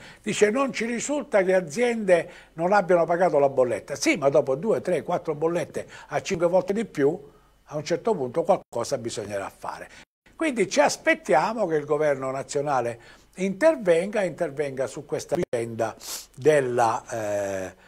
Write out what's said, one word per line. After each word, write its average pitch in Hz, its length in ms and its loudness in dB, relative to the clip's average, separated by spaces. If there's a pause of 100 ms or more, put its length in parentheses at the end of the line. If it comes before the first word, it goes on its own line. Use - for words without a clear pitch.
(220)
Dice, 208 280 2
"Non 262 220 0
ci - 120 -6
risulta 233 580 0
che 185 120 2
aziende 185 760 0 (220)
non 170 200 0
abbiano 180 320 4
pagato 170 360 2
la 139 80 6
bolletta." 127 480 0
Sì, 294 200 2
ma 139 120 2
dopo 139 260 2
due, 165 260 0
tre, 156 220 -2
quattro 165 320 -4
bollette 156 540 -4 (180)
a 147 160 -4
cinque 175 240 0
volte 180 260 2
di 220 120 -2
più, 151 360 0 (440)
a 147 120 -10
un 151 80 -8
certo 170 300 -2
punto 127 300 -4
qualcosa 139 520 -2
bisognerà 104 540 -8
fare. - 380 -14 (480)
Quindi 247 320 0
ci - 100 -4
aspettiamo 226 880 2
che 160 80 0
il 147 100 0
governo 143 460 0
nazionale 131 720 -2 (380)
intervenga, 196 840 2
intervenga 143 640 -4
su 139 180 -10
questa - 300 -6
vicenda 117 640 -2 (360)
della, 123 800 2
eh, 101 760 -4